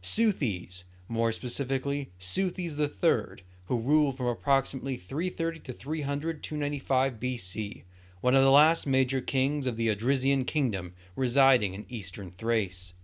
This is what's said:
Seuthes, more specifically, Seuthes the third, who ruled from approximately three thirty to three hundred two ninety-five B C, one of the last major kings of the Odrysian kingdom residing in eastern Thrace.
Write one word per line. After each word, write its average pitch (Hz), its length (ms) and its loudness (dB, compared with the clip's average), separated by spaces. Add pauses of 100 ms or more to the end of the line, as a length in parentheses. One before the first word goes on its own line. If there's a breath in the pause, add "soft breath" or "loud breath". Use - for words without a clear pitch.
Seuthes, 131 840 0 (220 soft breath)
more 113 240 0
specifically, 135 880 -4
Seuthes 180 580 -2
the 147 100 2
third, - 560 0 (220 soft breath)
who 123 120 0
ruled 143 400 2
from 127 80 -2
approximately 131 720 0
three 160 320 -4
thirty 165 300 -4
to - 120 -12
three 147 300 -4
hundred 147 400 -4
two - 160 -6
ninety-five 135 640 -2
B 127 180 -2
C, - 460 -4 (360 soft breath)
one 127 160 2
of 135 60 6
the 135 80 6
last 151 380 4
major 131 340 2
kings 135 460 -2
of 113 100 -4
the 113 180 0
Odrysian 131 500 2
kingdom 98 480 -2 (220 soft breath)
residing 127 600 2
in 101 140 -8
eastern 101 420 -8
Thrace. 110 600 -2 (100)